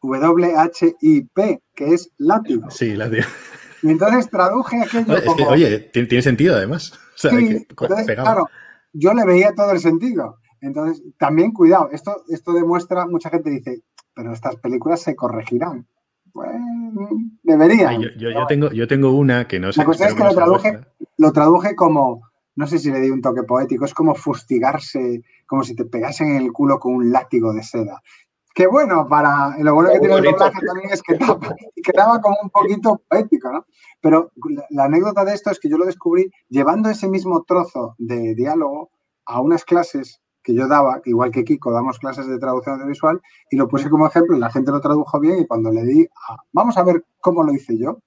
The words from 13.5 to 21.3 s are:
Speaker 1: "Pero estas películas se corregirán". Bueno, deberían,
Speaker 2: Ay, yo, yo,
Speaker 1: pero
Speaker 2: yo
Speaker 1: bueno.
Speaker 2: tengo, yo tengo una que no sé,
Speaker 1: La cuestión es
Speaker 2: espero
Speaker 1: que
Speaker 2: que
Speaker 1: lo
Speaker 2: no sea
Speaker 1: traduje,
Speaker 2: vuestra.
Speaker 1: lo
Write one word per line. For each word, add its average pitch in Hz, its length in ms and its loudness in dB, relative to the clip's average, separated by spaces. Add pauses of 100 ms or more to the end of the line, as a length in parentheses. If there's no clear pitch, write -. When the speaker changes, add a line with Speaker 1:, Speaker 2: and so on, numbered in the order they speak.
Speaker 1:
"Pero 117 160 -10
estas 117 260 -8
películas 131 440 -4
se 151 140 -6
corregirán". 120 680 -6 (480)
Bueno, 233 760 -10 (340)
deberían, 302 460 4
Speaker 2:
Ay, 117 140 -4
yo, 120 60 -6
yo, - 80 -18
Speaker 1:
pero 117 120 -6
Speaker 2:
yo 117 60 -6
Speaker 1:
bueno. 113 120 -2
Speaker 2:
tengo, 143 240 0
yo 117 160 -2
tengo 139 240 2
una 131 360 2
que 95 120 -4
no 92 140 -4
sé, - 60 0
Speaker 1:
La 147 60 4
cuestión 165 220 2
es 214 60 2
Speaker 2:
espero 214 160 2
Speaker 1:
que 185 60 2
Speaker 2:
que 180 60 4
Speaker 1:
lo 170 40 4
Speaker 2:
no 175 60 4
sea - 0 - (100)
Speaker 1:
traduje, 214 100 0
Speaker 2:
vuestra. - 360 -16 (100)
Speaker 1:
lo 156 160 6